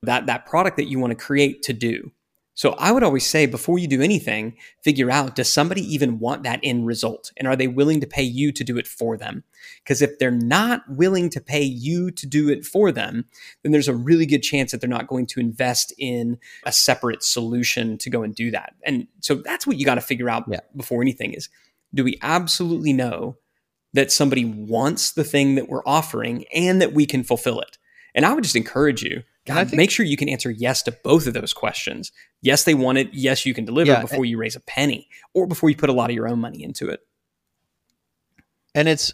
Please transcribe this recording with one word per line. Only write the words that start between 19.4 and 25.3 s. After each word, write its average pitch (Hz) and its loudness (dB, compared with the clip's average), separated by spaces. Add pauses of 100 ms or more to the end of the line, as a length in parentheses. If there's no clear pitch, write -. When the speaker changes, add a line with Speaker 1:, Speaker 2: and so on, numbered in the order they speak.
Speaker 1:
what 233 -2
you 139 -2
gotta 127 2
figure 120 -4
out 117 -4
Speaker 2:
Yeah. 104 -6 (160)
Speaker 1:
before 120 -4
anything 123 -2
is, - -12 (460)
do 135 0
we - -2
absolutely 165 0
know 123 -2 (560)
that 135 2
somebody 131 2
wants 113 -2
the 156 -2
thing 139 4